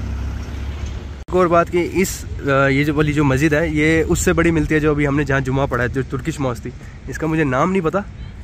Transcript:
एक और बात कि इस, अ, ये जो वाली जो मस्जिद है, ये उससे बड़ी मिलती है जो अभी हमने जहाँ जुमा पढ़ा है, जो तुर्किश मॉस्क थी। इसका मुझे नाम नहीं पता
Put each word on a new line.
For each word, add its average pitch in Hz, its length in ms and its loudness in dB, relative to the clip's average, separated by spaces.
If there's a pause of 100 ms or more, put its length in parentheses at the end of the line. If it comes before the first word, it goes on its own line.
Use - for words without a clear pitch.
(1300)
एक - 60 0
और 180 120 4
बात 170 200 4
कि 175 140 0 (200)
इस, - 220 -4
अ, 139 440 2
ये 139 160 2
जो 151 100 0
वाली 151 180 2
जो 147 120 2
मस्जिद 143 300 2
है, 160 160 2
ये 156 340 4
उससे 170 280 2
बड़ी 165 180 2
मिलती 156 240 2
है 156 60 2
जो 151 140 2
अभी 147 100 0
हमने 143 200 2
जहाँ 139 160 2
जुमा 135 260 0
पढ़ा 123 160 0
है, 123 60 0
जो 127 160 -2
तुर्किश 139 360 -6
मॉस्क 127 240 -4
थी। 127 80 -10 (380)
इसका 135 160 -6
मुझे 160 180 0
नाम 139 260 2
नहीं 190 120 2
पता 165 220 0 (400)